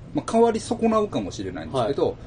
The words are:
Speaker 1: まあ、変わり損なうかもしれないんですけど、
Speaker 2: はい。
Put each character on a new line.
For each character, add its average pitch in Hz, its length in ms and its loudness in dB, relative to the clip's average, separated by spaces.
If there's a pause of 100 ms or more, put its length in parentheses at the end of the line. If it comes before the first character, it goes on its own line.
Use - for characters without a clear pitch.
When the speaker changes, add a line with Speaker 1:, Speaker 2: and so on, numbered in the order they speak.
(140)
Speaker 1:
ま 151 120 -2
あ、 - 60 -4
変 226 100 6
わ 233 80 6
り 220 80 0
損 226 320 0
な 220 80 4
う 208 100 2
か 135 120 -4
も 90 100 -6
し 98 140 -8
れ 92 80 -6
な 80 100 -8
い 80 60 -10
ん - 20 -12
で 131 80 -2
す 131 80 2
け 143 80 0
ど、 165 140 2
Speaker 2:
は - 40 0
い。 - 20 -12 (120)